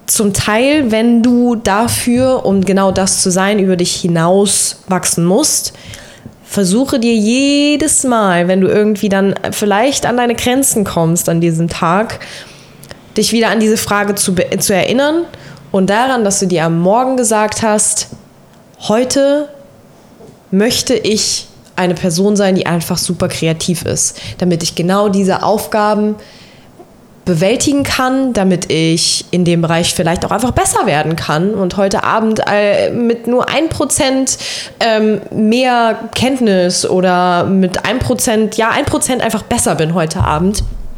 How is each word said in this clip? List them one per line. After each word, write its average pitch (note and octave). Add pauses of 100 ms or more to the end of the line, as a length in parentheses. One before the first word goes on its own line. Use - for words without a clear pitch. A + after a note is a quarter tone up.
zum G3+
Teil, B3+
wenn A3+
du A#3+
dafür, A#3+
um G3
genau F#3+
das F#3+
zu F#3+
sein, G3
über F#3+
dich F3
hinaus F3+
wachsen F3
musst, G#3 (720)
versuche A3
dir A#3
jedes C#4
Mal, G3
wenn F#3
du F#3
irgendwie G#3+
dann G3 (180)
vielleicht G#3+
an A#3+
deine A#3+
Grenzen B3
kommst E3+
an E3+
diesem E3+
Tag, F#3 (960)
dich G#3+
wieder A3+
an G#3
diese A3
Frage G3+
zu G3
be-, F#3
zu -
erinnern C#4+ (460)
und F#3+
daran, A#3+
dass G3
du G3
dir E3
am E3
Morgen A#3+
gesagt G#3+
hast, G#3+ (800)
„Heute C#4 (1000)
möchte A3
ich - (300)
eine F3+
Person F#3
sein, G3
die F#3
einfach E3+
super -
kreativ D#3+
ist, - (200)
damit F3+
ich -
genau G3
diese F#3+
Aufgaben G#3 (1120)
bewältigen A#3+
kann, C4
damit F#3+
ich D#3+
in F3+
dem E3+
Bereich E3
vielleicht E3+
auch -
einfach A#3+
besser F#4+
werden D#3
kann E3+
und F#3
heute G3
Abend, A3 (100)
äh, G3+
mit A#3
nur B3
ein D#4
Prozent, C4+ (420)
ähm, G#3+ (100)
mehr A#3 (160)
Kenntnis G#3
oder F3+
mit F#3
ein A3
Prozent, A3
ja, A3+
ein C#4+
Prozent C4
einfach A3
besser A#3
bin D#3
heute E3+
Abend.“ F3+ (340)